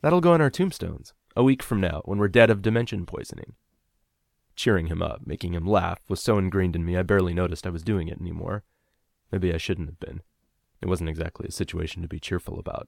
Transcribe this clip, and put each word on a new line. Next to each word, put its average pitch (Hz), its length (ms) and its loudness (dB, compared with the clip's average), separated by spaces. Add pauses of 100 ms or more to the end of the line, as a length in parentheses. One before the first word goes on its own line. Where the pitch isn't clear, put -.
"That'll 170 200 6
go 175 100 8
on 165 80 8
our 147 100 4
tombstones, - 640 -4 (220)
a 123 80 4
week 131 180 4
from 107 200 -2
now, 80 240 -2
when 101 140 -4
we're 104 100 2
dead 113 200 8
of 104 120 2
dimension 110 440 -2
poisoning." - 520 -12 (960)
Cheering 90 320 2
him 82 140 -2
up, - 260 -6
making 87 260 -6
him 85 140 -2
laugh, 90 420 0
was - 120 -4
so 110 160 2
ingrained 92 380 2
in 85 100 -2
me 87 100 -2
I 90 80 2
barely 90 300 2
noticed 85 340 -2
I - 20 -6
was 82 140 -8
doing 90 240 -2
it - 140 -10
anymore. 85 420 -6 (680)
Maybe 90 240 0
I 82 40 -2
shouldn't 87 320 -4
have 87 100 -16
been. - 240 -12 (560)
It - 80 -6
wasn't 87 220 -2
exactly 80 360 -8
a - 60 -10
situation 82 500 -6
to 85 60 -8
be 80 140 -10
cheerful - 360 -6
about. - 300 -10